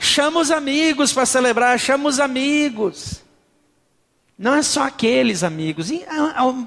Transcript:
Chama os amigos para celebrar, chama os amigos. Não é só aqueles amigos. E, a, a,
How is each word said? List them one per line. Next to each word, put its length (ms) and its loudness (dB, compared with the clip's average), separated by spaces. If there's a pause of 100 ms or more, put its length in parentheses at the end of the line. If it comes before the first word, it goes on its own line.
Chama 400 2
os 100 2
amigos 640 2
para 140 2
celebrar, 520 2
chama 300 0
os 100 0
amigos. 1040 -2 (1160)
Não 160 0
é 80 2
só 220 -2
aqueles 580 0
amigos. 480 -4
E, 180 -6
a, 320 -2
a, 40 2 (220)